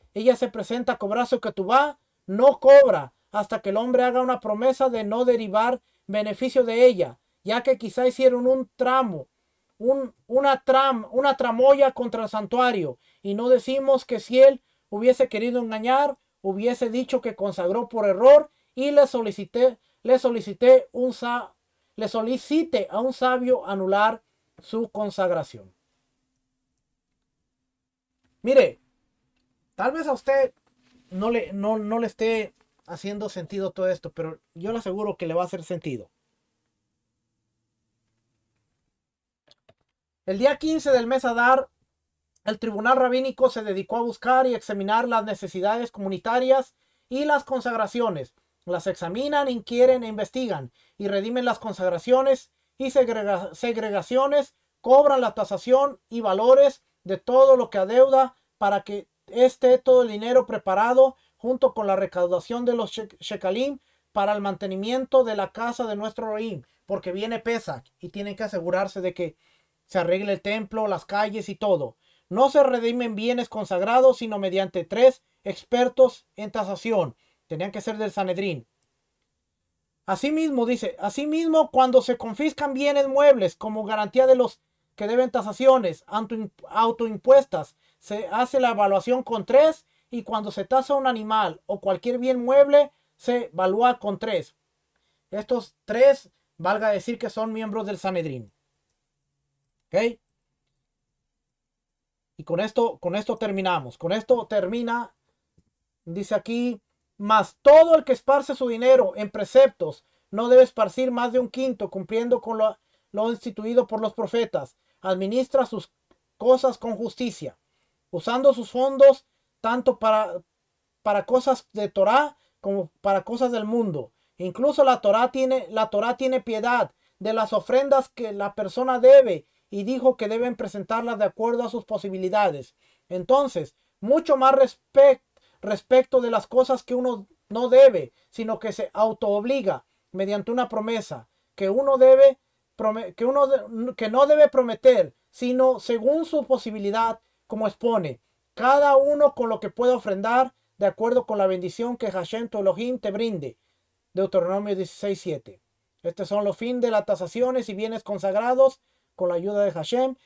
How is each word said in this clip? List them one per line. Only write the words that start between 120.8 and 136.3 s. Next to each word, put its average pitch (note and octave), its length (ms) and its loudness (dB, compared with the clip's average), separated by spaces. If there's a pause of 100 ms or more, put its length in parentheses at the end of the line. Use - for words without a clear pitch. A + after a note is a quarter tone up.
para G3+ 220 -2
cosas B3+ 460 -2
de G#3 160 -8
Torá A#3+ 480 0 (240)
como G3+ 300 -6 (120)
para G3 220 0
cosas A#3+ 280 -4
del G#3+ 140 -6
mundo. G#3 460 -4 (260)
Incluso B3+ 460 0
la C4 160 2
Torá A3 320 2
tiene, C4 380 -2
la A3 200 -2
Torá A3 280 -2
tiene C4 240 -2
piedad A#3 500 -2 (280)
de G#3+ 140 -4
las A3 200 -2
ofrendas C4 560 0
que A3 240 -10
la G3+ 220 -8
persona B3 440 -4
debe B3+ 460 8 (240)
y G3+ 140 -8
dijo B3+ 340 0
que G#3+ 100 -4
deben A#3 280 -4
presentarlas A3 640 -8
de G#3 60 0
acuerdo A#3 380 -2
a A3+ 60 -8
sus A#3 160 -10
posibilidades. F#3 880 -4 (320)
Entonces, F#3 680 -2 (240)
mucho D4 360 0
más C4 180 4
respec-, C4+ 680 4 (400)
respecto B3+ 580 0
de A#3+ 120 -2